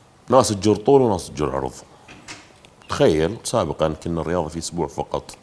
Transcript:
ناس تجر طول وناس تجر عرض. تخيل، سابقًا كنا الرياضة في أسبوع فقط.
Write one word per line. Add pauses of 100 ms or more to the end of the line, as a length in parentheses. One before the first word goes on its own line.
(280)
ناس
تجر
طول
وناس
تجر
عرض. (1160)
تخيل،
سابقًا (100)
كنا
الرياضة
في
أسبوع
فقط. (120)